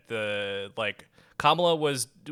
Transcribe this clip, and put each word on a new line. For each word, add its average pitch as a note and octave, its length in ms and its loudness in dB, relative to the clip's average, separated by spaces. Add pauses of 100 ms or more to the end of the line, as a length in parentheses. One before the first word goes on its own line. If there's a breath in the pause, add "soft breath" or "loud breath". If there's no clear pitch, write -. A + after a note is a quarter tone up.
the, G2+ 680 -4
like, G#2 320 -4 (280 soft breath)
Kamala E3 380 4
was, C#3+ 320 0 (240)